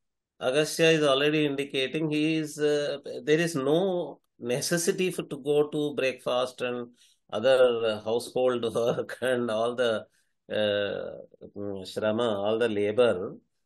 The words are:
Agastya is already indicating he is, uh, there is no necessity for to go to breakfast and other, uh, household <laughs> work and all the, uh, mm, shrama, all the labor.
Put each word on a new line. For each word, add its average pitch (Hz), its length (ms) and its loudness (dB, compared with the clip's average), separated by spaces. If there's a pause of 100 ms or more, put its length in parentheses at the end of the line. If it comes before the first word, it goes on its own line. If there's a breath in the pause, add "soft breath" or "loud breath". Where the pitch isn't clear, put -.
(420)
Agastya 151 500 2
is 156 120 4
already 147 420 4
indicating 139 640 -2
he 151 260 0
is, 147 240 -6
uh, 147 380 0 (260)
there 151 160 4
is 165 160 0
no 160 640 0 (200)
necessity 165 720 -2
for 165 120 -6
to 151 140 -10
go 147 300 2
to 147 280 -4
breakfast 127 680 -2
and 123 280 -6 (420 soft breath)
other, 127 280 4 (260)
uh, 104 180 0
household 120 680 0
<laughs> - 20 -10
work 120 460 -2
and 120 300 0
all 117 240 0
the, 117 300 0 (440)
uh, 101 960 -4 (100)
mm, 101 280 -8
shrama, 107 540 0
all 107 200 0
the 117 120 2
labor. 104 680 0 (300)